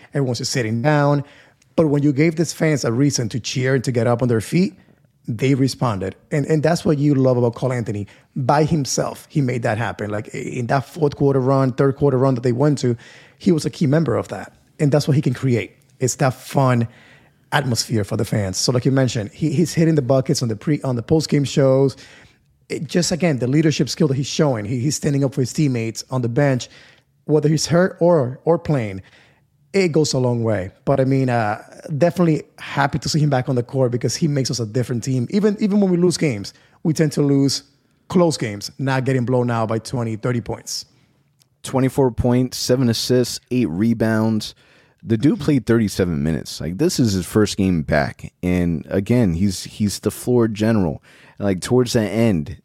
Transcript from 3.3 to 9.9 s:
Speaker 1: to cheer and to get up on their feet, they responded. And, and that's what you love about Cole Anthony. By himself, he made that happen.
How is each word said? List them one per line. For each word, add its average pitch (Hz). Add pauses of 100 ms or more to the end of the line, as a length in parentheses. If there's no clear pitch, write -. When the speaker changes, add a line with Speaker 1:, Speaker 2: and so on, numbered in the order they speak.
Speaker 1:
to 123
cheer 131
and 123
to 131
get 117
up 120
on 127
their 113
feet, 175 (520)
they 131
responded. 117 (160)
And, 147
and 156
that's 160
what 156
you 147
love 131
about 120
Cole 131
Anthony. 101 (300)
By 147
himself, 139
he 151
made 123
that 113
happen. 104